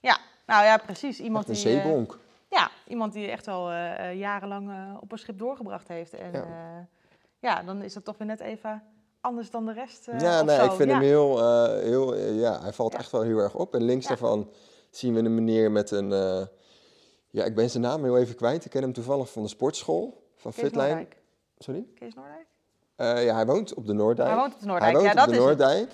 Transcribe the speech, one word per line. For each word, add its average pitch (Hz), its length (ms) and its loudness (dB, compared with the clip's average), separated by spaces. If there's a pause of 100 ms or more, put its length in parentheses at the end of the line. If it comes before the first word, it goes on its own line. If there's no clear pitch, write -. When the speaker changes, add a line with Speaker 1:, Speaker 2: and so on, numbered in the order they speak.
Speaker 1:
Ja, 240 180 4 (280)
nou 208 180 6
ja, 220 120 8
precies. 214 440 -6
Iemand 220 280 -4
Speaker 2:
Echt 110 100 -4
een 104 120 2
Speaker 1:
die, 135 80 4
eh, 143 60 0
Speaker 2:
zeebonk. 147 340 0 (300)
Speaker 1:
ja, 285 220 0 (160)
iemand 220 260 -6
die 208 180 -10
echt - 180 -10
al, 180 220 -6
eh, 170 400 -8
eh, 180 80 -10
jarenlang, 202 520 -8
eh, 196 300 -14
op - 120 -18
een 226 60 -14
schip 202 200 -16
doorgebracht 226 500 -10
heeft. 170 260 -12
En, 180 180 -14
Speaker 2:
Ja. - 100 -6
Speaker 1:
eh, 165 420 -14 (540)
ja, 202 240 -2
dan 190 200 -10
is 196 100 -12
dat 202 120 -18
toch 208 140 -12
weer 214 80 -10
net 220 140 -10
even 214 420 -12 (380)
anders 233 300 -8
dan 226 160 -6
de 226 60 -8
rest, 240 360 -14
eh, - 120 -6
Speaker 2:
Ja, 170 200 4
Speaker 1:
of 156 60 4
Speaker 2:
nee, 147 120 6
Speaker 1:
zo. - 60 8
Speaker 2:
ik - 80 4
vind 139 160 2
Speaker 1:
Ja. 135 60 4
Speaker 2:
hem 135 100 4
heel, 143 340 6
eh, 117 440 4
heel, 127 320 0
eh, 104 260 -2
ja, 117 200 0
hij 101 120 -8
valt 113 200 -2
Speaker 1:
Ja. - 60 -8
Speaker 2:
echt - 120 -12
wel 117 120 0
heel 113 160 0
erg 101 160 0
op. - 200 -6
En 120 80 2
links 127 200 2
Speaker 1:
Ja. - 60 -8
Speaker 2:
daarvan 110 420 0 (400)
zien 123 240 -4
we 113 60 2
een 113 140 2
meneer 110 380 2
met 104 180 0
een, 101 220 -2
eh, 95 300 0 (880)
ja, 107 140 -4
ik 110 100 -4
ben 113 160 2
zijn 120 120 -2
naam 139 220 -2
heel 123 140 4
even 117 180 0
kwijt. 139 280 -2
Ik - 60 -16
ken 131 120 -2
hem 131 100 -4
toevallig 123 400 -4
van 110 100 -8
de 104 60 -6
sportschool, 165 880 -6
van 120 160 -14
Speaker 1:
Kees 226 100 -12
Speaker 2:
Fitline. 135 240 -2
Speaker 1:
Noordijk. 160 300 -4 (420)
Speaker 2:
Sorry? 165 260 -10 (100)
Speaker 1:
Kees 233 200 -20
Noordijk? 294 300 -20 (520)
Speaker 2:
Eh, 120 280 0
ja, 113 100 2
hij 113 120 2
woont 185 280 0
op 110 120 -12
de 104 60 -2
Noorddijk. 117 360 2
Speaker 1:
Hij 220 100 2
woont 262 160 0
op - 60 -20
de 202 60 -12
Noorddijk, 185 260 2
Speaker 2:
Hij - 100 6
woont 202 120 4
Speaker 1:
ja, 240 80 8
Speaker 2:
op 294 60 8
Speaker 1:
dat - 100 2
Speaker 2:
de 123 40 6
Speaker 1:
is 135 60 8
het. 143 100 4
Speaker 2:
Noorddijk. 151 360 2